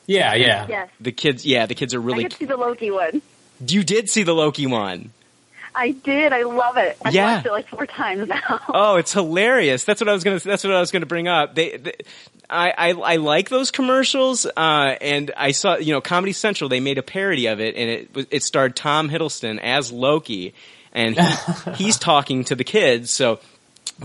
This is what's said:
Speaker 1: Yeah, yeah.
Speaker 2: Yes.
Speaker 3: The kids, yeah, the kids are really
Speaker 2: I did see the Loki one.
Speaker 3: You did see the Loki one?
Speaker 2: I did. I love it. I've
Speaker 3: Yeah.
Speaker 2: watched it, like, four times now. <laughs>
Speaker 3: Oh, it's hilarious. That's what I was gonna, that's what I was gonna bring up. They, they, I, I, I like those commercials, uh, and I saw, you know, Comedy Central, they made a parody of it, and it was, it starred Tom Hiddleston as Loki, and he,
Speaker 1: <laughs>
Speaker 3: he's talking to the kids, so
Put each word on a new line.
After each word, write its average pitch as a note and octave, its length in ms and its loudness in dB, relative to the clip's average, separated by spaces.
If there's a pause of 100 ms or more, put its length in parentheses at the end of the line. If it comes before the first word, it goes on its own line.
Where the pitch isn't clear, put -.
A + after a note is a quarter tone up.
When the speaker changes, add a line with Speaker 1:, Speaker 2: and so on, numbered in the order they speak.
Speaker 1:
Yeah, E3 280 2
yeah. A2+ 340 4
Speaker 2:
Yes. F#3+ 200 -6 (120)
Speaker 3:
The A#2+ 120 -6
kids, C#3 340 -2
yeah, B2 200 2
the A#2 100 -8
kids B2+ 180 -6
are B2 60 -4
really A#2 260 -2
Speaker 2:
I - 20 -10
did - 100 -12
see D#4 80 -8
the C4+ 120 -4
Loki A#3+ 320 -4
one. F#3+ 320 -2 (440)
Speaker 3:
You F3+ 180 2
did G3+ 260 0
see G#3+ 140 2
the E3 100 4
Loki D3+ 320 2
one? G#2+ 440 -2 (680)
Speaker 2:
I B3 160 0
did. C#4 400 0
I A#3+ 100 2
love A#3+ 340 0
it. F#3+ 280 2
I've A3 100 0
Speaker 3:
Yeah. G#3 220 4
Speaker 2:
watched D#3 100 -4
it, G#3+ 60 -2
like, G#3 160 -4
four - 180 -8
times G#3+ 420 -6
now. - 360 -4
<laughs> - 40 -6
Speaker 3:
Oh, G3+ 280 4
it's E3 180 0
hilarious. F#3 720 2
That's G#3 160 0
what G#3+ 80 2
I G#3 40 4
was F#3 100 0
gonna, G3 180 0
that's F#3+ 220 -2
what G3 120 0
I F3+ 60 4
was E3+ 100 0
gonna E3 160 -2
bring E3+ 200 -4
up. D3+ 280 2
They, D#3+ 240 -2
they, D3+ 140 -10 (580)
I, E3+ 260 2
I, E3+ 160 4
I E3+ 240 0
like D#3 320 2
those B3+ 220 0
commercials, C4 760 2
uh, D3+ 540 2
and C#3+ 380 -2
I C#3 140 0
saw, F3 260 0
you D#3 160 -2
know, C3+ 80 -2
Comedy F#3 300 0
Central, F#3 360 -4
they B2+ 120 0
made C3+ 180 -2
a C3 40 -4
parody F#3 440 -2
of G#2+ 140 -2
it, A2 140 -2
and A#2 160 -2
it A2+ 240 -8
was, C3+ 160 -6
it D3 140 -2
starred C3 320 0
Tom D3+ 320 0
Hiddleston C#3+ 500 -4
as B2 320 -2
Loki, B2 600 -2 (400)
and A2+ 260 0
he, E3+ 540 0
Speaker 1:
<laughs> - 40 -10
Speaker 3:
he's G#3 200 0
talking C#3 480 2
to C#3 100 -4
the B2 80 -4
kids, B2 480 2
so A#2 300 0 (640)